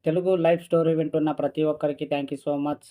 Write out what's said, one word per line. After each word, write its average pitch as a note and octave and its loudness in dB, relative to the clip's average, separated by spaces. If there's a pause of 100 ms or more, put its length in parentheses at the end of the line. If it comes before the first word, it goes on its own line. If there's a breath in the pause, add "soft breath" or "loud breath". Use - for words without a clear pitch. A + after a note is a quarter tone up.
తెలుగు F3+ 2
లైఫ్ E3+ 2
స్టోరీ E3 2
వింటున్న D#3 0
ప్రతి D3 -2
ఒక్కరికి D3+ -2
thank C#3+ -4
you C3+ -10 (100)
so C#3+ -2
much. D3 -6